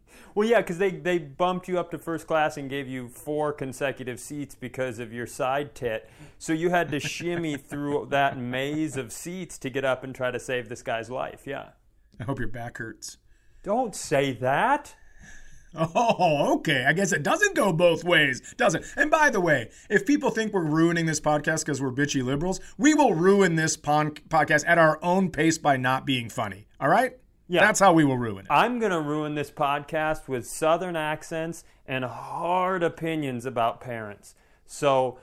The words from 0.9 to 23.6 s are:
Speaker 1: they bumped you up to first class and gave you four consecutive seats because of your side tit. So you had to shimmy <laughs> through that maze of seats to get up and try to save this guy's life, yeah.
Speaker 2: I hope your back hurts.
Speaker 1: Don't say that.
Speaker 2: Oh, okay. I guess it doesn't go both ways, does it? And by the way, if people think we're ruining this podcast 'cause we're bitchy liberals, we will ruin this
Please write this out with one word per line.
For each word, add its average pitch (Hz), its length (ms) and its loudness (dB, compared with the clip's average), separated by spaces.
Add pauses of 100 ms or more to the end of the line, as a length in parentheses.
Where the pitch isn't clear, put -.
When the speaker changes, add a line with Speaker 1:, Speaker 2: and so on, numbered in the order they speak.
Speaker 1:
they 175 260 -2
bumped 175 500 -2
you 180 100 -2
up 170 140 -4
to 160 60 -8
first 160 300 -8
class 156 280 2
and 139 140 -10
gave 139 180 -6
you 127 220 -10
four 147 420 -4
consecutive 131 680 -6
seats 147 380 -12
because 127 440 -6
of 113 120 -10
your 120 160 -8
side 139 480 -4
tit. 110 340 -6 (280)
So - 160 -4
you 165 160 0
had 175 220 0
to 147 100 -4
shimmy 165 560 -6
<laughs> - 0 -
through 143 540 -6
that 139 260 2
maze 135 580 -4
of 127 160 -8
seats 175 480 -12
to 135 100 -8
get 127 140 -4
up 131 220 0
and 131 100 -10
try 127 160 -4
to 120 80 -6
save 123 300 -6
this 120 120 -12
guy's 113 280 -6
life, 139 360 -10
yeah. 135 260 -12 (500)
Speaker 2:
I - 20 -10
hope 123 140 -6
your 123 100 -2
back 120 300 -8
hurts. - 400 -12 (460)
Speaker 1:
Don't 220 320 -2
say 139 380 0
that. 160 600 0 (800)
Speaker 2:
Oh, 180 840 2
okay. 135 280 0
I 147 80 4
guess 185 180 0
it 156 120 0
doesn't 339 320 0
go 208 180 2
both 165 300 4
ways, 151 540 2
does 208 180 2
it? - 100 -6 (100)
And 277 140 0
by 302 220 4
the 208 100 0
way, 143 300 2 (180)
if 196 160 2
people 285 240 2
think 220 240 -4
we're 180 120 0
ruining 165 420 2
this 156 120 -2
podcast 151 460 0
'cause 135 160 -4
we're 135 100 -2
bitchy 139 320 0
liberals, 151 360 -2 (180)
we 285 160 6
will 277 200 4
ruin 185 420 4
this 160 200 0